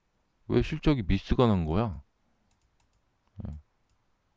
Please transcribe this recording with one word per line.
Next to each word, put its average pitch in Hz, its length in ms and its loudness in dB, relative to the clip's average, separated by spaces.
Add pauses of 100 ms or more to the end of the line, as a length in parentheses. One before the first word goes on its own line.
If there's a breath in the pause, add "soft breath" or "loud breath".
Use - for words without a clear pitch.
(480)
왜 117 140 2
실적이 147 460 0
미스가 117 400 2
난 92 180 2
거야? 87 360 -2 (1400)
네. - 160 -12 (840)